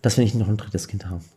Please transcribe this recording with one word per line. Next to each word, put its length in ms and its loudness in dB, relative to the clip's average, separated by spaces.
dass 160 2
wir 60 6
nicht 120 2
noch 140 2
ein 80 2
drittes 300 -6
Kind 220 -8
haben. 120 -8